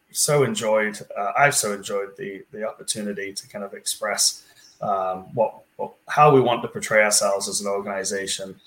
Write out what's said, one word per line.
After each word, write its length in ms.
so 320
enjoyed, 560
uh, 200
I've 180
so 180
enjoyed 420
the, 360
the 160
opportunity 680
to 160
kind 160
of 80
express, 720
um, 520
what, 260
what, 180
how 260
we 60
want 220
to 80
portray 340
ourselves 460
as 100
an 80
organization. 880